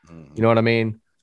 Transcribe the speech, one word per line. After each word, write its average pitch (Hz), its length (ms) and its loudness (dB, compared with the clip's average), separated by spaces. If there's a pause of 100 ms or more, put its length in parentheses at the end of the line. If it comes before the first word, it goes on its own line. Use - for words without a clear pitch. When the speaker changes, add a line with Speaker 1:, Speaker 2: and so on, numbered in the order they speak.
Speaker 1:
Mm-hmm. 82 280 -20
Speaker 2:
You 110 80 -6
know 113 60 4
what 113 80 2
I 113 40 4
mean? 113 400 -2 (220)